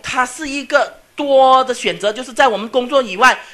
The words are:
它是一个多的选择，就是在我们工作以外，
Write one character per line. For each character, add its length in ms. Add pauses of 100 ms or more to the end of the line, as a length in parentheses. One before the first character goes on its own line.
它 220
是 220
一 180
个 340 (160)
多 480
的 100
选 240
择， 140
就 100
是 120
在 140
我 100
们 100
工 220
作 120
以 160
外， 220 (140)